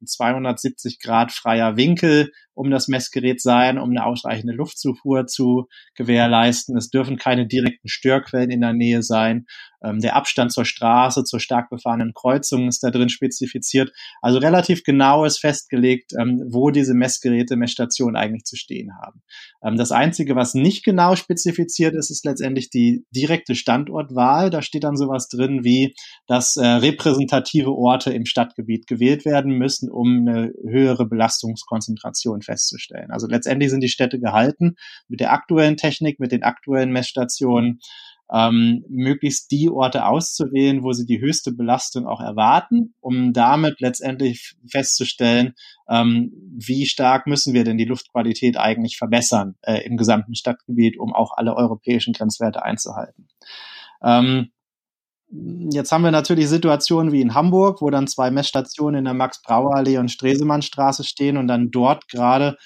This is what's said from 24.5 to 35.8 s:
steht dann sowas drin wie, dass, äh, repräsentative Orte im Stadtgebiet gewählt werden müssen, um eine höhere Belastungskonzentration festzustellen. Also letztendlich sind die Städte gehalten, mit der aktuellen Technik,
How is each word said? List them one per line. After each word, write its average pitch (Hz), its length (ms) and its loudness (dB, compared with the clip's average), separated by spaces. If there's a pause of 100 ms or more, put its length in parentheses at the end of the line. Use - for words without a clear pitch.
steht 151 240 -6
dann 143 100 -2
sowas 135 320 -2
drin 127 380 -2
wie, 131 280 2 (320)
dass, 123 300 0
äh, 131 100 2
repräsentative 135 1080 2
Orte 127 380 2
im 117 120 -4
Stadtgebiet 113 640 -4
gewählt 127 380 0
werden 139 320 0
müssen, 131 340 -2
um 120 340 2
eine 117 280 -2 (100)
höhere 123 420 2
Belastungskonzentration 110 1400 -4
festzustellen. - 640 -6
Also 113 160 -6
letztendlich 131 460 0
sind 135 100 0
die 127 80 0
Städte 127 300 -2
gehalten, 123 560 2 (320)
mit 120 120 -8
der 123 140 2
aktuellen 151 440 2
Technik, 151 420 -2